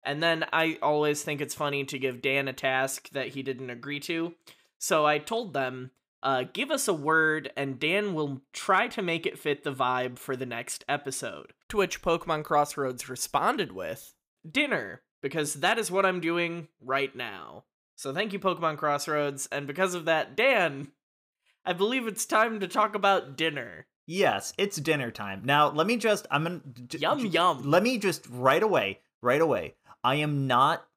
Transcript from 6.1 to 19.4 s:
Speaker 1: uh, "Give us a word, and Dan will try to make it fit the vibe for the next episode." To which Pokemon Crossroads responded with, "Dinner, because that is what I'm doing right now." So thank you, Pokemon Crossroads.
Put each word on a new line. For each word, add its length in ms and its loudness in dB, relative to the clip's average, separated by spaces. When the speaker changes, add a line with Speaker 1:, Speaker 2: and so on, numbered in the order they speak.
Speaker 1:
uh, 300 2
"Give 180 -4
us 180 0
a 60 2
word, 640 4
and 220 -4
Dan 360 0
will 280 -2
try 360 2
to 140 -6
make 240 -2
it 120 -6
fit 260 -2
the 80 -4
vibe 460 0
for 180 -6
the 100 -6
next 420 -8
episode." 640 -6
To 80 0
which 240 0
Pokemon 420 0
Crossroads 640 0
responded 640 -2
with, 420 -8
"Dinner, 520 -2
because 320 -2
that 240 0
is 120 -4
what 160 2
I'm 140 0
doing 480 -2
right 360 -2
now." 480 -10
So 180 -8
thank 200 -4
you, 40 -6
Pokemon 400 0
Crossroads. 760 -2